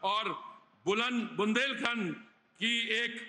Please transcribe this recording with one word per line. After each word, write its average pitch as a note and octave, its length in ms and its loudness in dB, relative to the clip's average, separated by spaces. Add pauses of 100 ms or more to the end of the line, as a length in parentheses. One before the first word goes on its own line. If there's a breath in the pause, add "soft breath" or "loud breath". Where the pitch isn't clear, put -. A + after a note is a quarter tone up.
और G#3 260 0 (560)
बुलंद A#3 500 2
बुंदेलखंड A#3 760 2 (460)
की A#3 180 2 (160)
एक A#3 340 -2